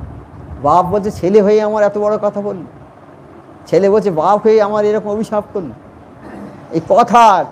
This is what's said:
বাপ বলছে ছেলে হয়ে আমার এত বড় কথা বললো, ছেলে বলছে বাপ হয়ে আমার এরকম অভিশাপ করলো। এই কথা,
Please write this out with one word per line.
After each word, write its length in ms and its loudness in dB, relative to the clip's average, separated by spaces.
বাপ 220 2
বলছে 260 -4
ছেলে 300 2
হয়ে 200 2
আমার 220 -2
এত 140 0
বড় 200 -2
কথা 240 -4
বললো, 240 -10
ছেলে 220 2
বলছে 220 2
বাপ 320 0
হয়ে 180 4
আমার 240 0
এরকম 240 -2
অভিশাপ 340 -4
করলো। 200 -8
এই 180 -4
কথা, 640 4